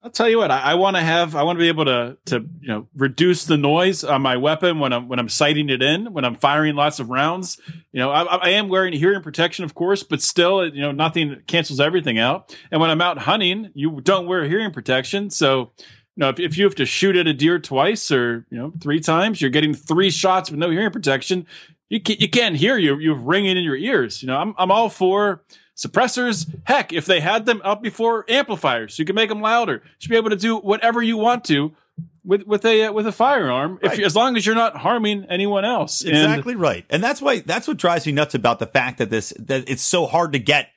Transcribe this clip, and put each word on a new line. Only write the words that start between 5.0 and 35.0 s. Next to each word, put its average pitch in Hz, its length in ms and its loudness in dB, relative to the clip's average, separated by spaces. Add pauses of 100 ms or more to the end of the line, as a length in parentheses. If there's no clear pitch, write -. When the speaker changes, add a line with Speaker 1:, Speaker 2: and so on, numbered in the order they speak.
Speaker 1:
when 127 100 -4
I'm 120 100 -4
sighting 151 400 0
it 127 140 0
in, 180 320 0
when 139 100 -2
I'm 117 120 -2
firing 151 380 2
lots 147 260 0
of 117 100 -8
rounds. 165 500 -2 (320)
You 123 80 -4
know, 131 100 0
I, 151 120 2
I, 175 140 0
I 180 140 2
am 202 180 2
wearing 185 260 0
hearing 180 280 2
protection, 160 420 -2
of 151 100 -10
course, 196 280 -2
but 147 200 -4
still, 180 440 2
you 143 140 -8
know, 143 100 -2
nothing 151 560 -2
cancels 156 340 -2
everything 147 380 2
out. 131 380 -2 (140)
And 156 100 0
when 160 80 4
I'm 160 140 2
out 175 160 0
hunting, 190 560 -2
you 143 260 -4
don't 185 260 2
wear 180 200 -2
hearing 202 260 -2
protection. 131 560 -2
So, 135 440 0 (440)
you 151 60 0
know, 135 80 4
if, 135 100 -4
if 160 160 -2
you 196 80 2
have 196 120 4
to - 100 0
shoot 190 300 2
at 170 100 2
a 156 80 2
deer 160 240 2
twice 151 520 -2
or, 120 400 0
you 123 60 -12
know, 135 240 -10
three 147 200 -2
times, 170 420 0
you're 135 80 2
getting 151 240 0
three 180 360 0
shots 185 400 0
with 147 80 -8
no 170 120 0
hearing 196 220 0
protection. 165 540 -2 (440)
You 214 100 -2
ca-, 214 180 -2
you 202 120 2
can't 220 260 2
hear 220 220 2
you, 147 200 2
you 156 140 0
ringing 185 460 0
in 180 60 -2
your 143 120 -2
ears. 160 460 -2
You 131 60 -8
know, 131 100 -2
I'm, 196 180 -4
I'm 185 140 0
all 220 180 4
for 190 540 0 (340)
suppressors. 233 680 0 (180)
Heck, 254 280 0
if 165 140 -4
they 180 140 4
had 214 260 -2
them 226 180 0
up 208 180 -2
before 226 460 -2
amplifiers, 160 680 -2
you 156 80 -2
can 190 80 -2
make 220 160 0
them 214 100 -6
louder. 214 440 0
You - 140 -20
should - 120 -10
be 226 60 2
able 220 140 2
to 208 60 0
do 220 220 0
whatever 220 440 0
you 226 140 0
want 233 300 0
to 151 280 0 (480)
with, 196 240 0
with 208 200 -2
a, 220 220 4
uh, 208 40 -6
with 214 140 -2
a 208 60 -4
firearm, 180 680 0
if 190 100 2
Speaker 2:
Right. 113 80 -4
Speaker 1:
you, 190 40 0
as 160 100 0
long 240 220 2
as 202 80 0
you're 220 100 2
not 226 220 0
harming 208 540 0